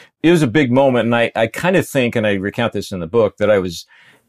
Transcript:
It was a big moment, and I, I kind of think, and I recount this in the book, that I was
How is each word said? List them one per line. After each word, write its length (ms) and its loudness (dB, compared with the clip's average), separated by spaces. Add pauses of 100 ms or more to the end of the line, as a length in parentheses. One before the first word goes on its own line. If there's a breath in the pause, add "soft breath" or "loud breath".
(220 loud breath)
It 80 4
was 120 4
a 40 2
big 240 0
moment, 360 2
and 100 0
I, 180 0
I 140 0
kind 260 -4
of 140 0
think, 260 -2
and 140 -2
I 60 0
recount 400 -4
this 180 -8
in 80 -8
the 80 -10
book, 300 0
that 120 0
I 80 4
was 280 -6 (420 soft breath)